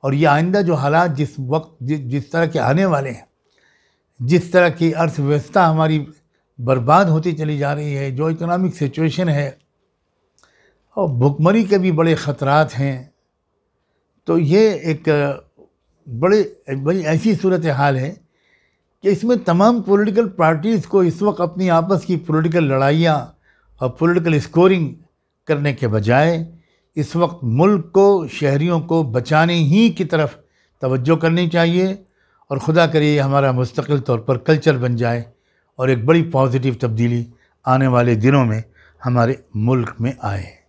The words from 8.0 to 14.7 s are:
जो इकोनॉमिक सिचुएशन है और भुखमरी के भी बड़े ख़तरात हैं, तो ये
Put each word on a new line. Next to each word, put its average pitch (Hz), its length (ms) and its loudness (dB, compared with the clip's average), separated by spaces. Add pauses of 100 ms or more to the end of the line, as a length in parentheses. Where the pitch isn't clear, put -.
जो 156 140 -2
इकोनॉमिक 170 460 -2
सिचुएशन 160 540 -2
है 143 300 -4 (1400)
और 196 100 -2
भुखमरी 147 560 2
के 196 140 0
भी 185 140 0
बड़े 165 240 2
ख़तरात 143 580 0
हैं, 135 400 -6 (1120)
तो 165 100 0
ये 190 360 4